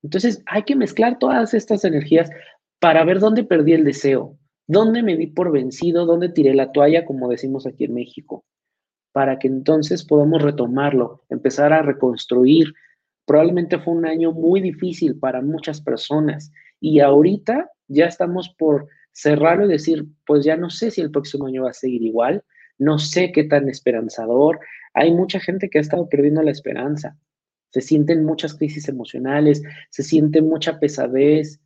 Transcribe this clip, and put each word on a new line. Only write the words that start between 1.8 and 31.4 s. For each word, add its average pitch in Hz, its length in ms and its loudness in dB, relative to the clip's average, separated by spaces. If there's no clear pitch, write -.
energías 160 440 0
para 160 260 4
ver 185 140 2
dónde 220 260 2
perdí 160 260 2
el 160 140 4
deseo, 135 520 -2
dónde 220 340 2
me 196 140 0
di 160 120 -4
por 180 220 -4
vencido, 165 560 0
dónde 170 220 2
tiré 147 260 2
la 135 200 0
toalla, 156 320 4
como 127 240 -6
decimos 135 360 -6
aquí 127 200 -6
en 117 80 -6
México, - 500 -12
para 135 260 -2
que - 80 -2
entonces 151 560 0
podamos 151 380 2
retomarlo, 135 880 -2
empezar 135 420 0
a 156 120 2
reconstruir. 135 920 2
Probablemente 170 540 2
fue 170 140 -4
un 165 120 -2
año 160 280 -2
muy 165 260 2
difícil 175 580 -4
para 127 240 -4
muchas 151 380 -6
personas 147 720 -4
y 151 180 2
ahorita 185 720 2
ya 151 200 2
estamos 175 420 -6
por 147 400 -2
cerrarlo 160 520 2
y 202 40 2
decir, 151 360 -2
"Pues 147 180 2
ya 160 140 2
no 175 120 -6
sé 220 220 -6
si - 80 -6
el 151 120 -4
próximo 143 340 -6
año 131 180 -6
va 123 60 -2
a - 40 -12
seguir 123 300 -6
igual, 117 400 -2
no 147 220 0
sé 180 320 -2
qué 156 140 0
tan 143 240 0
esperanzador." 120 880 0
Hay 160 200 4
mucha 185 260 -2
gente 190 300 -6
que - 80 0
ha 151 40 2
estado 151 280 -4
perdiendo 147 320 2
la 151 100 2
esperanza, - 680 -8
se 131 80 -2
sienten 156 460 2
muchas 156 300 -4
crisis 151 340 -6
emocionales, 143 720 0
se - 140 -10
siente 156 380 2
mucha 156 380 -2
pesadez. 143 880 0